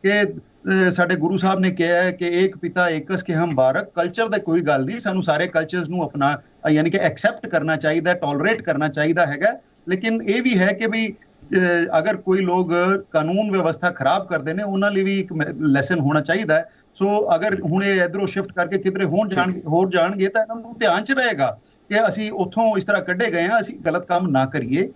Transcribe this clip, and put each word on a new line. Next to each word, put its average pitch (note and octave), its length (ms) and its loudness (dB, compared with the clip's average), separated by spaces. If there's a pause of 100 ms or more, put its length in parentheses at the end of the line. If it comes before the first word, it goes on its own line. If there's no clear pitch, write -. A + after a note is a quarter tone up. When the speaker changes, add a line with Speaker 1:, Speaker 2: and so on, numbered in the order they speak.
Speaker 1:
ਕਿ, G3+ 200 4
ਅਹ, F#3+ 680 0
ਸਾਡੇ F3+ 260 2
ਗੁਰੂ F3 200 0
ਸਾਹਿਬ F#3+ 240 2
ਨੇ F#3 100 2
ਕਿਹਾ F3 260 2
ਹੈ F#3 140 2
ਕਿ F3 340 0
"ਏਕ F#3+ 120 -2
ਪਿਤਾ F3 320 0
ਏਕਸ E3+ 340 -2
ਕੇ F3 120 -4
ਹਮ E3 200 0
ਬਾਰਕ", C3+ 360 2
ਕਲਚਰ F3+ 380 -2
ਦਾ G#3 100 0
ਕੋਈ F3 220 0
ਗੱਲ C#3+ 240 0
ਨਹੀਂ, F3 140 -6
ਸਾਨੂੰ F#3+ 240 -2
ਸਾਰੇ E3 240 0
ਕਲਚਰਸ E3+ 420 -2
ਨੂੰ F3 140 -4
ਆਪਣਾ, C#3 340 -2
ਅਹ, - 340 -6
ਯਾਨੀ D#3 200 4
ਕਿ F#3+ 80 0
ਐਕਸੈਪਟ G3+ 480 -2
ਕਰਨਾ D#3+ 300 -2
ਚਾਹੀਦਾ, D#3+ 380 0
ਟੋਲਰੇਟ E3+ 480 -2
ਕਰਨਾ D3+ 260 -2
ਚਾਹੀਦਾ D#3 380 0
ਹੈਗਾ। D#3+ 320 -2 (300)
ਲੇਕਿਨ A3+ 340 -2
ਇਹ A3+ 200 0
ਵੀ B3 160 2
ਹੈ F#3+ 140 4
ਕਿ G#3 140 -4
ਵੀ, A3 280 -2 (420)
ਅਹ, F3 420 2
ਅਗਰ F#3 180 0
ਕੋਈ F#3+ 240 0
ਲੋਕ F3+ 320 0 (380)
ਕਾਨੂੰਨ F3+ 400 0
ਵਿਵਸਥਾ F3 400 0
ਖਰਾਬ F3 380 -2
ਕਰਦੇ D#3 240 -4
ਨੇ, G3 100 -4
ਉਹਨਾਂ G3 280 0
ਲਈ G3 120 0
ਵੀ G3 180 0
ਇੱਕ F#3 120 -6
ਮੈ-, D3+ 280 -4
ਲੈਸਨ C#3+ 380 2
ਹੋਣਾ D3+ 220 2
ਚਾਹੀਦਾ E3 340 0
ਹੈ। D#3+ 160 0 (240)
ਸੋ G3+ 400 2
ਅਗਰ F#3 260 0
ਹੁਣ E3+ 240 0
ਇਹ G3 180 2
ਇੱਧਰੋਂ F3+ 240 -2
ਸ਼ਿਫਟ F#3+ 260 -6
ਕਰਕੇ F3+ 260 -2
ਕਿਧਰੇ F#3+ 260 0
ਹੋਣ F#3+ 240 0
ਜਾਣ-, F#3 240 0
Speaker 2:
ਠੀਕ। - 140 -8
Speaker 1:
ਹੋਰ F3 240 2
ਜਾਣਗੇ, F#3+ 380 2
ਤਾਂ A3 140 2
ਇਹਨਾਂ A3+ 140 -4
ਨੂੰ A#3 220 -16
ਧਿਆਨ G#3 260 2
'ਚ C4+ 80 -2
ਰਹੇਗਾ F#3 460 0 (300)
ਕਿ G#3 200 2
ਅਸੀਂ G#3+ 240 -4
ਉੱਥੋਂ G#3+ 440 0
ਇਸ F#3 80 0
ਤਰ੍ਹਾਂ G3 180 0
ਕੱਢੇ F#3 280 -2
ਗਏ E3+ 180 0
ਹਾਂ, A3+ 120 2
ਅਸੀਂ - 180 -10
ਗਲਤ F3 280 -2
ਕੰਮ F3+ 200 0
ਨਾ C3+ 200 2
ਕਰੀਏ। C3+ 500 -2